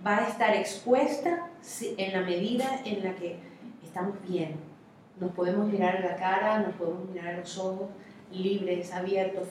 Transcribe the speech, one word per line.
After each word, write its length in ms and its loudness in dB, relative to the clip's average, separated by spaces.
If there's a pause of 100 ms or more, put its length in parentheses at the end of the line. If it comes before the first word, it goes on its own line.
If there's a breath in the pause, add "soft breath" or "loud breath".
va 140 4
a 80 2
estar 280 4
expuesta 920 2 (140)
si, 360 -6
en 160 0
la 80 2
medida 640 2
en 180 -2
la 120 -2
que 220 -6 (460 loud breath)
estamos 320 -4 (120)
bien. 280 -2 (640)
Nos 120 -2
podemos 360 2
mirar 300 4
a 40 -2
la 160 0
cara, 420 4
nos 160 0
podemos 340 -2
mirar 260 -6
a 20 -6
los 200 -8
ojos, 300 -2 (440 loud breath)
libres, 600 0
abiertos, 600 0